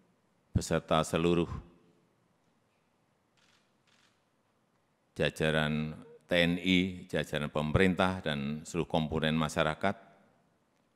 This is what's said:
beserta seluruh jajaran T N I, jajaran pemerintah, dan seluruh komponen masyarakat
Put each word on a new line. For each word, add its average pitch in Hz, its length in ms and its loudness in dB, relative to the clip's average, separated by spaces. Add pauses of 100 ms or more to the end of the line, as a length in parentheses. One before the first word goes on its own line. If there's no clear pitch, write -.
(540)
beserta 80 480 0
seluruh 85 480 0 (3750)
jajaran 78 800 0 (320)
T - 80 -
N 87 240 4
I, 90 480 0
jajaran 73 400 -4
pemerintah, 92 720 2
dan 73 400 -4
seluruh 80 240 -4
komponen 78 480 0
masyarakat 78 640 0 (960)